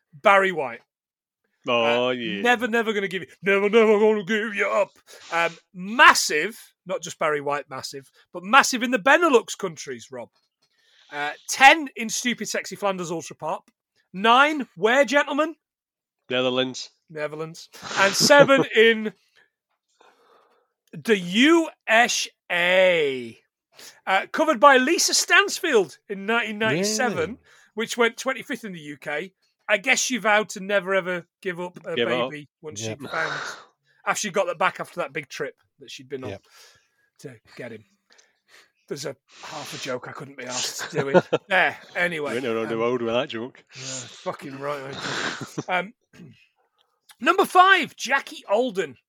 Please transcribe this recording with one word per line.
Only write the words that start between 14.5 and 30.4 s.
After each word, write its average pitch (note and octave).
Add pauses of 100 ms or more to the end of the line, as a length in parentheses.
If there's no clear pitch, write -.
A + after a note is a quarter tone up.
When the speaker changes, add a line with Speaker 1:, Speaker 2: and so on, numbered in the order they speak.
Speaker 1:
where, A#3
gentlemen? C#4+ (760)
Speaker 2:
Netherlands. B2+ (220)
Speaker 1:
Netherlands. D#3 (300)
And G3
seven C4+
<laughs> -
in A3 (1800)
the E3
U C4+ (180)
S A3 (220)
A. F3 (680)
Uh, C#4
covered D4+
by C#4
Lisa D4
Stansfield E4+ (100)
in G3
nineteen A3
ninety-seven, A3+
Speaker 3:
Really? F3 (360)
Speaker 1:
which A3
went A#3
twenty-fifth C4
in G3+
the E3+
U D3
K. D#3+ (360)
I G#3
guess A#3+
she B3
vowed G#3+